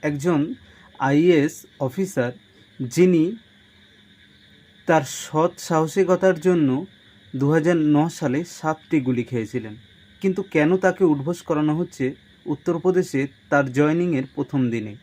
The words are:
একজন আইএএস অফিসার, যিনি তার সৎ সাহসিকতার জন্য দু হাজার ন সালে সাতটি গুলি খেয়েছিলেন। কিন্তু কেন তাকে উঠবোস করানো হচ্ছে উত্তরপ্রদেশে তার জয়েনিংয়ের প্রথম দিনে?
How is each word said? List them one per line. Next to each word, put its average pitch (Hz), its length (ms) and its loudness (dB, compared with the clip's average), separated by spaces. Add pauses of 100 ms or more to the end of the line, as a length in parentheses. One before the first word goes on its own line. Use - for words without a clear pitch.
একজন 151 360 0 (600)
আইএএস 151 560 4 (240)
অফিসার, 139 520 -4 (480)
যিনি 165 440 2 (1600)
তার 160 160 4 (200)
সৎ 160 360 0
সাহসিকতার 175 800 0
জন্য 165 300 2 (640)
দু 135 180 0
হাজার 165 260 2 (180)
ন - 20 4 (120)
সালে 143 300 -4 (180)
সাতটি 156 420 -4
গুলি 123 240 -2
খেয়েছিলেন। 110 520 -8 (460)
কিন্তু 190 200 -2 (120)
কেন 151 240 2
তাকে 185 280 0
উঠবোস 151 360 0
করানো 151 340 -2
হচ্ছে 160 300 -6 (400)
উত্তরপ্রদেশে 175 760 -2 (280)
তার 143 220 2
জয়েনিংয়ের 151 540 0 (100)
প্রথম 143 340 -4
দিনে? 107 340 -6